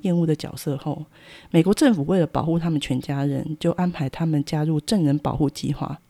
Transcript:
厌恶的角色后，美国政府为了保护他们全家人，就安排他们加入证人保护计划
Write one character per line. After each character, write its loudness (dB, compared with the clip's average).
厌 2
恶 2
的 2
角 -8
色 -6
后， -8
美 6
国 4
政 4
府 0
为 2
了 2
保 -2
护 0
他 -2
们 0
全 -2
家 -2
人， -2
就 0
安 0
排 -4
他 -4
们 2
加 -2
入 2
证 0
人 4
保 -4
护 2
计 -6
划 -8